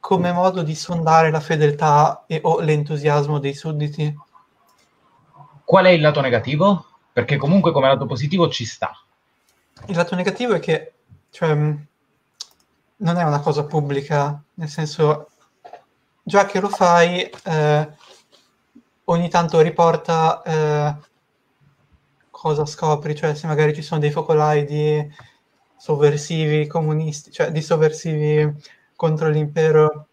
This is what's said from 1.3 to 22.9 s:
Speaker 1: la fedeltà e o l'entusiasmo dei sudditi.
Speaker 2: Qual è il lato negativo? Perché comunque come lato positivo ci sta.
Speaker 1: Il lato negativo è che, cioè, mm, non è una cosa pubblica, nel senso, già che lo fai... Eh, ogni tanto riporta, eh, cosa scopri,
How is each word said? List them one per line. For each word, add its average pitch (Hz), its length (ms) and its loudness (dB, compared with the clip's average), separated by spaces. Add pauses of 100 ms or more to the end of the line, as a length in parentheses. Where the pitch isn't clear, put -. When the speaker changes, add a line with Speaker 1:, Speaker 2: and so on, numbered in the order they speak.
Speaker 1:
la 156 100 -2
fedeltà 147 840 2
e 160 180 -6
o 165 160 2
l'entusiasmo 147 800 0
dei 139 140 -4
sudditi. 151 600 -6 (1500)
Speaker 2:
Qual 185 200 4
è 185 60 8
il 170 100 6
lato 151 200 2
negativo? 139 680 0 (260)
Perché 127 240 -2
comunque 165 360 2
come 135 160 2
lato 120 180 2
positivo 151 420 0
ci 123 160 -6
sta. - 320 -10 (920)
Speaker 1:
Il 190 100 -6
lato 175 180 -2
negativo 196 400 -2
è 165 60 -2
che, - 320 -4 (380)
cioè, 156 240 -2
mm, 151 200 0 (1200)
non 170 200 -2
è 175 60 0
una 147 160 0
cosa 147 240 -2
pubblica, 147 760 -4 (140)
nel 160 140 -10
senso, 151 600 -2 (920)
già 202 240 2
che 196 140 -2
lo 202 80 -2
fai... 175 600 2 (160)
Eh, 151 440 0 (1160)
ogni 170 240 0
tanto 170 320 2
riporta, 165 800 2
eh, 151 540 -2 (1300)
cosa 151 360 -2
scopri, 151 480 -2